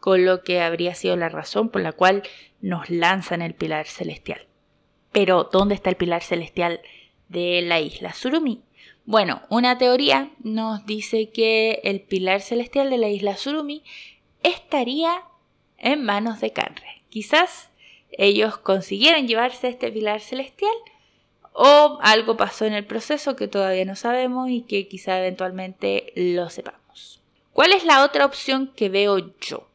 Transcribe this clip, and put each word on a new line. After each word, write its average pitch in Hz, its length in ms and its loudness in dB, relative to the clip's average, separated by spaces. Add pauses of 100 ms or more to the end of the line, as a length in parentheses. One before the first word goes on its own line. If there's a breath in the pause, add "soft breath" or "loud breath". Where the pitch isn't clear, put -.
con 185 240 4
lo 185 180 2
que 180 180 -2
habría 170 340 -2
sido 180 220 -2
la 170 120 -2
razón 160 420 -4
por 196 120 -2
la 160 100 -4
cual 190 300 2 (380 loud breath)
nos 180 300 -6
lanzan 170 520 0
el 165 120 -8
pilar 156 320 -6
celestial. - 600 -12 (680)
Pero, 185 320 4
¿dónde 202 300 2
está 196 160 -4
el 180 60 -2
pilar 170 260 -2
celestial 170 580 -4 (480 loud breath)
de 175 340 -2
la 170 180 0
isla - 320 -8
Surumi? 269 500 -4 (420 soft breath)
Bueno, 208 440 0
una 247 300 2
teoría 269 520 2 (120)
nos 220 440 -6
dice 214 440 -4
que 220 540 2
el 196 160 -2
pilar 190 420 0
celestial 240 480 -2
de 254 80 0
la 226 100 2
isla 202 280 -2
Surumi 294 460 -6 (600 loud breath)
estaría 320 800 -2 (560)
en 285 260 -2
manos 214 360 -2
de 220 120 -4
Kanre. - 560 -8
Quizás - 640 -2 (420 soft breath)
ellos 208 460 2
consiguieron 233 680 2
llevarse 240 400 0
este 240 240 -4
pilar 214 280 -2
celestial 269 540 -4 (800 soft breath)
o 294 500 6
algo 220 340 4
pasó 208 280 -2
en 214 80 0
el 208 140 -4
proceso 269 500 -4
que 208 120 -6
todavía 190 360 0
no 196 120 -8
sabemos 254 540 -2
y 240 120 -2
que 196 260 -4
quizá 185 300 -4
eventualmente 185 960 -4
lo 180 360 -2
sepamos. - 680 -18 (320)
¿Cuál 320 200 6
es 370 120 2
la 285 200 8
otra 285 200 2
opción 269 520 -2
que 208 120 -2
veo 196 520 2
yo? - 340 -12